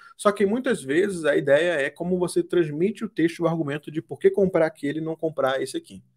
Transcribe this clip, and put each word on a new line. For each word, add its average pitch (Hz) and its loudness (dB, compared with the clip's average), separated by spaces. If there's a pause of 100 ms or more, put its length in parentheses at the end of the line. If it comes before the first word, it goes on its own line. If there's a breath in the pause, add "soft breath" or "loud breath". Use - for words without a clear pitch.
(180 loud breath)
Só 202 2
que 202 0
muitas 226 -2
vezes 165 0
a 147 4
ideia 156 2
é 143 0
como 180 -4
você 175 0
transmite 175 0
o 208 -4
texto 165 -2
e - -6
o 165 4
argumento 156 -4
de 151 -8
por - -12
que 196 6
comprar 185 2
aquele 156 -6
e 160 -6
não 160 -4
comprar 135 -2
esse 131 -6
aqui 165 -16 (140)